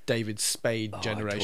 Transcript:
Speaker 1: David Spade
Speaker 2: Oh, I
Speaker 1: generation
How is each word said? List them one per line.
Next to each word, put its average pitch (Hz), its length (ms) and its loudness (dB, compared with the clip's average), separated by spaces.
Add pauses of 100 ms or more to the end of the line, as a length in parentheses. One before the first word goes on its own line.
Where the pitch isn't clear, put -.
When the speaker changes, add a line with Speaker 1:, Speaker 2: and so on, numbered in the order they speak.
Speaker 1:
David 113 360 0
Spade 113 540 0
Speaker 2:
Oh, - 40 -8
I - 20 -8
Speaker 1:
generation 107 440 0